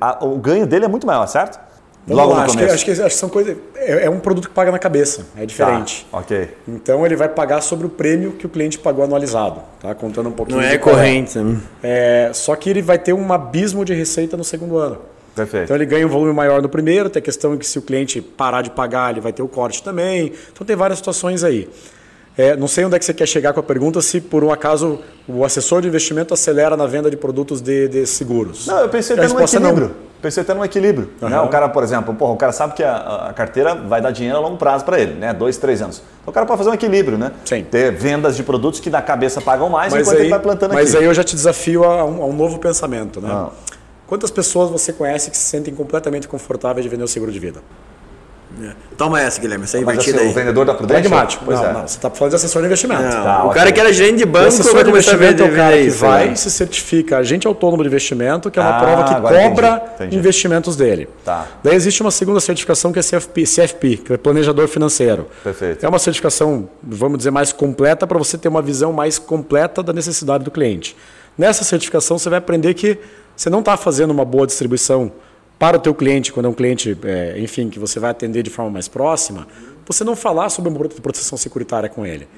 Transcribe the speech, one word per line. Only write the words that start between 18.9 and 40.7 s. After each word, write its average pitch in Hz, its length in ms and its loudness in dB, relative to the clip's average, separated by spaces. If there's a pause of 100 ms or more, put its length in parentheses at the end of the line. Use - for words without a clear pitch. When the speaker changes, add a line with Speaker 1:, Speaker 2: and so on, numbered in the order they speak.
Speaker 2:
ele 113 100 -6
vai 113 120 -6
ter - 80 -10
o 131 60 -6
corte 123 340 -6
também. 180 500 -4 (220)
Então 202 120 -16
tem 214 100 -2
várias 190 240 0
situações 180 440 -4
aí. 120 240 0 (720)
É, 135 180 4
não 139 120 -2
sei 180 160 0
onde 180 140 2
é - 20 2
que - 60 -8
você - 80 -2
quer 156 120 -2
chegar 147 280 0
com 160 80 -2
a - 20 0
pergunta, 151 380 0
se 175 180 -2
por 156 240 0
um 151 80 2
acaso 151 480 0 (280)
o 123 180 -2
assessor 170 360 0
de 180 60 -2
investimento 160 460 -2
acelera 156 420 2
na 151 100 0
venda 147 240 0
de 143 60 -4
produtos 139 460 -6
de, 135 260 0
de 131 180 0
seguros. 117 600 -4
Speaker 1:
Não, 381 120 0
eu 240 100 2
pensei 233 260 -2
Speaker 2:
A 190 40 2
Speaker 1:
até 165 80 4
num 247 80 0
Speaker 2:
resposta 170 200 4
é - 40 4
não. 180 100 4
Speaker 1:
equilíbrio. 147 260 0 (260)
Pensei 156 200 -4
até 185 120 0
num 202 120 -4
equilíbrio, 190 440 0 (120)
né? 113 140 -4
Speaker 2:
Aham. 156 80 2
Speaker 1:
O 131 60 0
cara, 143 200 2
por 139 140 0
exemplo, 113 300 -2
porra, 120 200 0
o 104 40 -6
cara 123 140 0
sabe 151 220 -4
que 165 100 -4
a, 104 460 -4
a 101 40 -10
carteira 143 420 -2
vai 113 260 -2
dar 127 100 -2
dinheiro 120 260 -4
a 151 40 -2
longo 170 160 -6
prazo 139 260 0
pra 175 160 0
ele, 90 140 -2
né? 107 200 -6
Dois, 117 220 -2
três 117 260 -2
anos. 90 200 -10 (200)
Então - 100 -14
o - 20 -8
cara 220 120 0
pode 226 120 0
fazer 202 140 0
um - 20 2
equilíbrio, 196 440 0
né? 127 140 -4 (140)
Speaker 2:
Sim. 110 240 -4
Speaker 1:
Ter 123 220 2
vendas 139 440 0
de 123 80 -6
produtos 135 360 -2
que 170 100 -8
na 147 120 0
cabeça 131 380 -2
pagam 135 300 0
mais 170 240 0
Speaker 2:
Mas 147 80 4
Speaker 1:
enquanto 151 160 4
Speaker 2:
aí, 151 60 6
Speaker 1:
ele 160 60 2
vai 202 100 2
plantando 202 340 0